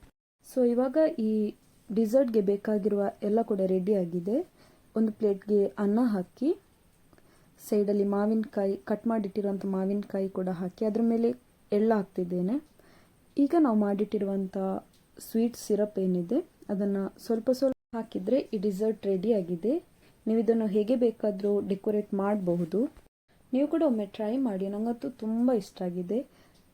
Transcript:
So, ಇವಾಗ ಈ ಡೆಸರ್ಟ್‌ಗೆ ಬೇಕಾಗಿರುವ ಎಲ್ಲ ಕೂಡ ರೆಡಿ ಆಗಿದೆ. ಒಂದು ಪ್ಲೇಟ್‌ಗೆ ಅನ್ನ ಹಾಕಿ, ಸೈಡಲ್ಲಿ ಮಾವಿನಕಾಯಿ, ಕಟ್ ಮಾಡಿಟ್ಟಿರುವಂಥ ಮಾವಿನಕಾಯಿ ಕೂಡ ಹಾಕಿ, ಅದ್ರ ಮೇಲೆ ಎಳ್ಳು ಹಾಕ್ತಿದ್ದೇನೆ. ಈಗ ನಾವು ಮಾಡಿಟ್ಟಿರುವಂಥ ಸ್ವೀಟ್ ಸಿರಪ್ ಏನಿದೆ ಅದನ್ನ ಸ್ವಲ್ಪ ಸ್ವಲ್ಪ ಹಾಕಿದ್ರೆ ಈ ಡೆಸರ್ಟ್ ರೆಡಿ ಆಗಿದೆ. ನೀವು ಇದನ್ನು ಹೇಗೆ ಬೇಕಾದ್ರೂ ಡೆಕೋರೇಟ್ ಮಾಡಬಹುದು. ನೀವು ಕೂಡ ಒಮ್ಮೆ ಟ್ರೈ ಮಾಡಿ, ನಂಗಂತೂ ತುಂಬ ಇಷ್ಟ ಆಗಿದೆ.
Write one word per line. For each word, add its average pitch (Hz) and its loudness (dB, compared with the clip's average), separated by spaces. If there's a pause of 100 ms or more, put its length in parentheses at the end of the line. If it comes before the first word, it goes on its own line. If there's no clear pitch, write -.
(540)
So, 247 4
ಇವಾಗ 254 2 (200)
ಈ 214 0 (400)
ಡೆಸರ್ಟ್‌ಗೆ 226 4
ಬೇಕಾಗಿರುವ 202 0 (180)
ಎಲ್ಲ 214 2
ಕೂಡ 220 -2
ರೆಡಿ 185 2
ಆಗಿದೆ. 185 -2 (380)
ಒಂದು 220 2
ಪ್ಲೇಟ್‌ಗೆ 202 0 (120)
ಅನ್ನ 208 2
ಹಾಕಿ, 240 0 (1120)
ಸೈಡಲ್ಲಿ 208 2
ಮಾವಿನಕಾಯಿ, 202 0
ಕಟ್ - -6
ಮಾಡಿಟ್ಟಿರುವಂಥ 202 -2
ಮಾವಿನಕಾಯಿ 196 -2
ಕೂಡ 190 -4
ಹಾಕಿ, 185 -6
ಅದ್ರ 214 0
ಮೇಲೆ 233 2 (380)
ಎಳ್ಳು 220 4
ಹಾಕ್ತಿದ್ದೇನೆ. 185 -2 (720)
ಈಗ 277 2
ನಾವು 247 4
ಮಾಡಿಟ್ಟಿರುವಂಥ 202 0 (600)
ಸ್ವೀಟ್ 233 -2
ಸಿರಪ್ 208 -2
ಏನಿದೆ 185 0 (280)
ಅದನ್ನ 196 -2 (220)
ಸ್ವಲ್ಪ 226 -2
ಸ್ವಲ್ಪ 262 -2
ಹಾಕಿದ್ರೆ 220 -2
ಈ - -4
ಡೆಸರ್ಟ್ 208 -2
ರೆಡಿ 196 0
ಆಗಿದೆ. 196 -2 (440)
ನೀವು 226 2
ಇದನ್ನು 226 2
ಹೇಗೆ 208 2
ಬೇಕಾದ್ರೂ 208 0
ಡೆಕೋರೇಟ್ 208 -2
ಮಾಡಬಹುದು. 190 0 (640)
ನೀವು 277 2
ಕೂಡ 320 0
ಒಮ್ಮೆ 220 0
ಟ್ರೈ 214 -4
ಮಾಡಿ, 196 -2
ನಂಗಂತೂ 233 -4
ತುಂಬ 233 0
ಇಷ್ಟ 202 -4
ಆಗಿದೆ. 180 -4 (480)